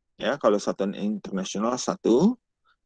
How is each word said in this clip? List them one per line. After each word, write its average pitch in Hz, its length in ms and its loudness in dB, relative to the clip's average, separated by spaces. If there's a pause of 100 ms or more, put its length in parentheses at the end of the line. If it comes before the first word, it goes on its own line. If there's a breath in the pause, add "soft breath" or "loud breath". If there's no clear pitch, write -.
(200)
ya, 104 180 -2
kalau 104 240 2
satuan 98 320 -2
internasional 101 840 -4
satu, 131 580 2 (480)